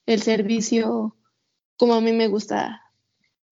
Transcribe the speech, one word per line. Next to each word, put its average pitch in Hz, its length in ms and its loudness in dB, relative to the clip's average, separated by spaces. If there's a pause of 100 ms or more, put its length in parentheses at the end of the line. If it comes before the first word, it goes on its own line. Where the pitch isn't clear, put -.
el 226 160 2
servicio 220 960 -2 (600)
como 240 180 4
a 226 60 2
mí 226 100 2
me 226 160 2
gusta 208 560 -4 (680)